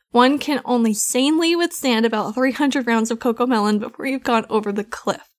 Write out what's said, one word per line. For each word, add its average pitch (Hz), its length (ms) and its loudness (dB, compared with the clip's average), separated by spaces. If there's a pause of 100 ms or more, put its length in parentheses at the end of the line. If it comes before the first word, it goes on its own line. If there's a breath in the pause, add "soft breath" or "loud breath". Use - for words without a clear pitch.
(120 loud breath)
One 262 280 4
can 285 260 -2
only 233 280 2
sanely 311 640 0
withstand 277 500 0
about 214 280 -2
three 262 180 0
hundred 269 360 0
rounds 226 240 0
of 233 80 -4
Cocomelon 226 600 0
before - 260 -8
you've 269 180 -4
gone 226 260 0
over 208 220 -2
the 202 120 -4
cliff. - 440 -6 (120)